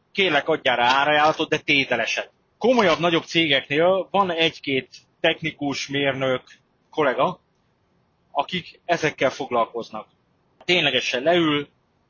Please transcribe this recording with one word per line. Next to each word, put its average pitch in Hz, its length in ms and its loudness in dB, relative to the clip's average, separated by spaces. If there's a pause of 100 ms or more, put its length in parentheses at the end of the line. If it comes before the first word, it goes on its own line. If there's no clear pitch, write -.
(120)
Kérlek, 160 360 0
adjál 135 280 0
rá 120 100 2
árajánlatot, 151 600 2
de 151 100 -2
tételeset. 127 720 -2 (280)
Komolyabb, 208 400 2
nagyobb 165 260 0
cégeknél 165 840 0
van 196 200 0
egy-két 160 580 -2 (320)
technikus, 151 680 -4
mérnök, 135 540 -2 (480)
kollega, 147 500 -2 (880)
akik - 540 -8
ezekkel 156 460 -2
foglalkoznak. 113 800 -6 (560)
Ténylegesen 135 580 0
leül, 156 460 2 (420)